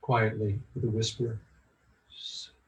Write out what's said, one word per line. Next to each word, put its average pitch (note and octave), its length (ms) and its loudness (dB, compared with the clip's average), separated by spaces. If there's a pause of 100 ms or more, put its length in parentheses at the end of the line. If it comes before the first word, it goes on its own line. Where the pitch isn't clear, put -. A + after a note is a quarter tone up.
Quietly, G#2+ 580 2 (140)
with - 120 -4
a A#2 40 2
whisper. A2+ 500 0 (720)
S- - 380 -14 (180)